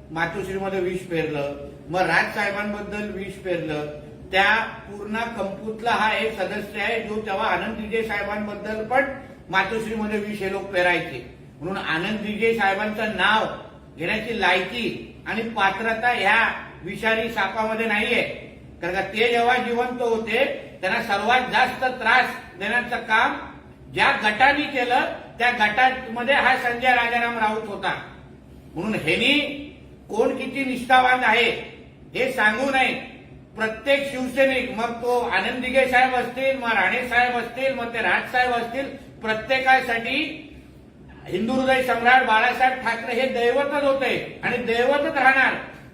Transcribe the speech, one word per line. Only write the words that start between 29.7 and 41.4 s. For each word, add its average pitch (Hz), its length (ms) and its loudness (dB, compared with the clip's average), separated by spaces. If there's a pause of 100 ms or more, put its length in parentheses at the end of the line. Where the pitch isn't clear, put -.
कोण 240 280 2
किती 269 280 -4
निष्ठावान 254 580 4
आहे 226 280 4 (600)
हे 254 180 0
सांगू 233 400 2
नये. - 440 0 (400)
प्रत्येक 220 560 0
शिवसैनिक, 254 640 2
मग 233 140 0
तो 240 280 0
आनंद 233 440 -2
दिघे 254 240 4
साहेब 254 280 4
असतील, 262 420 0
मग 240 100 -4
राणे 226 400 2
साहेब 240 260 2
असतील, 254 400 -2
मग 233 200 -6
ते 233 40 -4
राज 208 340 0
साहेब 247 200 2
असतील, 240 440 -2
प्रत्येकासाठी 254 1500 0 (840)
हिंदू 226 260 -2